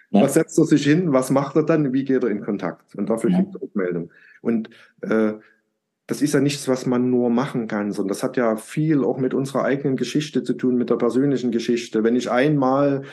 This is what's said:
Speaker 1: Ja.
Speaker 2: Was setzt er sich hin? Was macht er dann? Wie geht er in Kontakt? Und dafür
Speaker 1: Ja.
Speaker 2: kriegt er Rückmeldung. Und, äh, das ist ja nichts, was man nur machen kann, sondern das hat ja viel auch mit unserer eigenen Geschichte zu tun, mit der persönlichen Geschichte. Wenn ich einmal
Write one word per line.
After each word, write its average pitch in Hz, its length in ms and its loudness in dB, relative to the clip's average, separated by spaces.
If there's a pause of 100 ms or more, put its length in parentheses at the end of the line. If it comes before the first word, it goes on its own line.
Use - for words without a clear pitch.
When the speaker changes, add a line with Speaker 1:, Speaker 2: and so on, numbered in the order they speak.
(100)
Speaker 1:
Ja. 202 120 4
Speaker 2:
Was 139 120 2
setzt - 240 2
er 160 60 8
sich 147 200 2
hin? 160 280 2
Was 127 180 2
macht 139 240 0
er 156 100 2
dann? 156 280 2
Wie 135 100 0
geht 127 220 0
er 117 60 2
in 104 100 -4
Kontakt? 92 560 -6
Und 101 140 -4
dafür 113 180 0
Speaker 1:
Ja. 92 140 4
Speaker 2:
kriegt - 140 -4
er - 40 -12
Rückmeldung. 90 500 -4 (300)
Und, 113 300 -2 (320)
äh, 107 320 0 (720)
das - 160 -6
ist 151 100 0
ja 147 80 2
nichts, 139 260 -2
was 127 200 -2
man 123 240 0
nur 123 180 2
machen 120 400 -2
kann, 104 240 -4
sondern 98 160 -4
das 98 140 -6
hat - 160 -4
ja 113 180 0
viel 151 480 0
auch 117 140 -2
mit 127 160 -2
unserer 135 320 -2
eigenen 139 320 -2
Geschichte 135 440 -2
zu 120 120 -2
tun, 123 240 0
mit 117 100 -2
der 117 80 2
persönlichen 123 540 0
Geschichte. 117 540 -2
Wenn 117 120 2
ich 104 140 -2
einmal 139 720 2 (100)